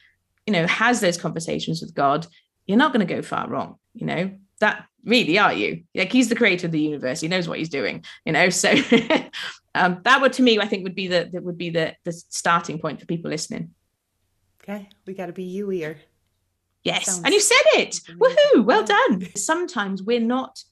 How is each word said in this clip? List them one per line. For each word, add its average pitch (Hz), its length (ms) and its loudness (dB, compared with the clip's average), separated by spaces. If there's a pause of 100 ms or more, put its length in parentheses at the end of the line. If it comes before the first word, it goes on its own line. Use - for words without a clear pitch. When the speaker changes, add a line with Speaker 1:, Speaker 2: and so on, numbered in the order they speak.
(460)
Speaker 1:
you 214 80 0
know, 165 140 2
has 226 340 2
those 170 160 2
conversations 160 640 -6
with - 120 -16
God, 143 340 0 (400)
you're 196 100 2
not 285 160 4
gonna 214 120 2
go - 160 -6
far - 280 -6
wrong, 127 260 -8 (180)
you - 120 -10
know? 160 260 -4 (280)
That - 260 -2 (200)
really 196 340 2
are 185 140 4
you? 104 300 -4 (120)
Like, 185 160 -4
he's 247 180 4
the 233 60 0
creator 180 320 0
of 165 40 -4
the 160 100 -2
universe. 135 400 -4
He 156 60 -4
knows 180 200 -2
what 107 100 -8
he's 165 120 -6
doing, - 340 -6 (220)
you 160 80 -2
know? 175 160 4
So, 185 220 0
<laughs> - 1040 -2
um, 180 280 0
that 262 180 4
would, 254 120 4
to 254 100 2
me, 220 160 6
I 202 80 -2
think 196 160 -4
would 180 120 -8
be 190 120 -4
the, 175 260 0
that 180 100 -8
would 175 140 -8
be 175 140 -6
the, 160 240 -2 (100)
the 175 60 -6
starting 170 680 -2
point 156 200 -8
for - 60 -20
people 165 260 -6
listening. 156 400 -8 (920)
Speaker 2:
Okay, 202 260 -12 (180)
we 190 60 -12
gotta 175 200 -12
be 185 100 -12
you-ier. 185 540 -6 (840)
Speaker 1:
Yes, 175 220 0
Speaker 2:
Sounds 185 200 -4
Speaker 1:
and 311 80 4
you 415 60 6
said 494 220 4 (120)
it. - 260 0 (100)
Speaker 2:
amazing. 170 100 -12
Speaker 1:
Woohoo, 508 460 6
well 381 160 4
Speaker 2:
Yeah. 403 160 2 (120)
Speaker 1:
done. 185 260 0
Sometimes 220 640 -4
we're 233 180 0
not 247 520 -4